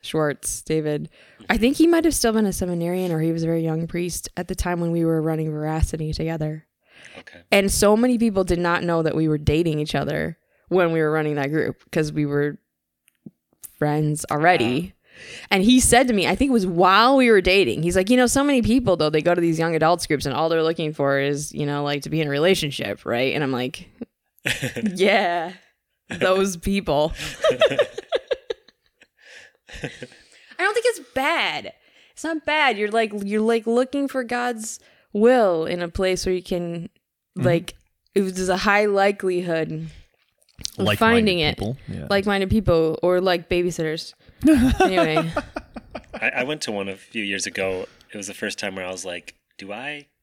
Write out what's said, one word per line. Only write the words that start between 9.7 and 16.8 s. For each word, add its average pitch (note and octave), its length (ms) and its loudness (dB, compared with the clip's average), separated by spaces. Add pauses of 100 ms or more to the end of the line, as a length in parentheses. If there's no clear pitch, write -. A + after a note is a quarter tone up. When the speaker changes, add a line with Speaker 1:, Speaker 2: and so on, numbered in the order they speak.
Speaker 1:
each D3+ 160 -4
other D3+ 420 -4 (320)
when E3+ 240 2
we D#3+ 80 2
were D3+ 100 2
running D3+ 240 0
that C#3 160 -2
group, - 400 -2
'cause D3+ 220 -2
we D3+ 120 0
were C#3+ 320 -2 (1200)
friends D3+ 540 -2
already. D3 500 2
Speaker 2:
Wow. F#3 100 -12 (600)
Speaker 1:
And F#3+ 120 2
he B3 180 6
said B3 260 4
to A#3+ 60 0
me, F3+ 140 2
I E3+ 80 0
think C4+ 140 0
it C4 40 2
was G#3 120 2
while G3 520 4